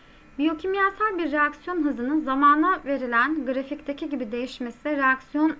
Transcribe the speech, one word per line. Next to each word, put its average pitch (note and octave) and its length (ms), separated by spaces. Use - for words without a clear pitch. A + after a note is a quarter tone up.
Biyokimyasal F#4+ 800
bir D#4 140
reaksiyon D4+ 520
hızının C4+ 360
zamana D4 640
verilen B3+ 600
grafikteki C#4+ 640
gibi B3 240
değişmesi, B3+ 640
reaksiyon C#4 640